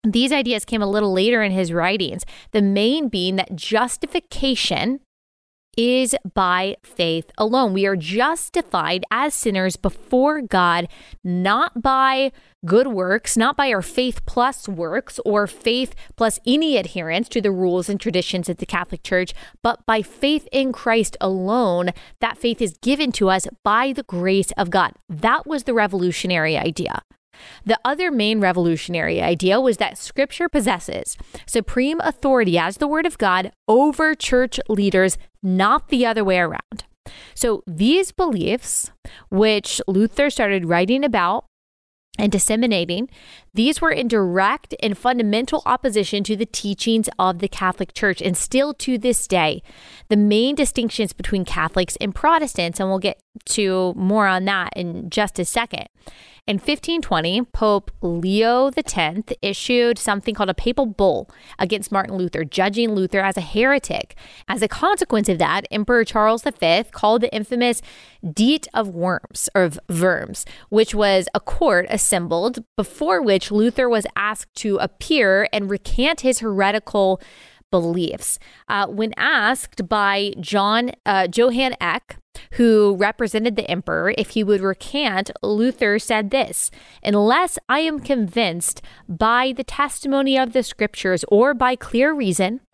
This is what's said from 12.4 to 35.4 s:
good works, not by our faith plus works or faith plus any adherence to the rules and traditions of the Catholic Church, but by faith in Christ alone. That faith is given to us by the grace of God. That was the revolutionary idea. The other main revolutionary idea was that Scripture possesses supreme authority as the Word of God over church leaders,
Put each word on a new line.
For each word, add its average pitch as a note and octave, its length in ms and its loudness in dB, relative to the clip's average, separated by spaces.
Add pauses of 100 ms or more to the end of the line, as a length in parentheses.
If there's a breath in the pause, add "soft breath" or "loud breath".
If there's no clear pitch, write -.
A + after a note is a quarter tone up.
good A#3 220 4
works, G3 480 -2
not A#3+ 200 2
by C#4 160 2
our G3 80 0
faith - 460 -2
plus - 420 -2
works E3+ 560 -6
or G#3 220 2
faith B3 480 -2 (220 loud breath)
plus A3 280 0
any D4 320 2
adherence F3 520 -4
to A#3 120 -2
the G3+ 120 0
rules F3+ 360 0
and G3+ 120 -4
traditions F3+ 480 -2
of F3 80 -4
the - 100 -10
Catholic F3+ 380 -6
Church, F3+ 280 -2 (300 loud breath)
but - 240 -2
by A3 160 2
faith - 480 -2
in C4 220 0
Christ A3+ 480 0
alone. F#3+ 680 0 (300 loud breath)
That A3+ 160 -2
faith A#3 240 -2
is F#3+ 220 -2
given B3+ 300 0
to F#3+ 180 2
us F#3+ 160 0 (160)
by A#3+ 300 2
the C4 100 -6
grace F#3+ 560 0
of F3+ 120 -2
God. F#3 240 2 (140)
That A3+ 380 -2
was D4 160 -4
the B3 120 -2
revolutionary F3+ 840 0
idea. - 440 -4 (600 loud breath)
The G#3+ 200 2
other D#4 260 0
main A3 300 2
revolutionary E3+ 840 0
idea F3+ 380 2
was B3 160 2
that - 200 -4
Scripture - 520 -4
possesses G3 680 -2 (300 loud breath)
supreme C4 540 -2
authority B3 580 2
as E3+ 200 -2
the D4 100 0
Word D#4 180 0
of E4 100 -4
God F#3 360 0 (160)
over D4 480 4
church B3+ 420 0 (100)
leaders, F#3+ 480 2 (240 soft breath)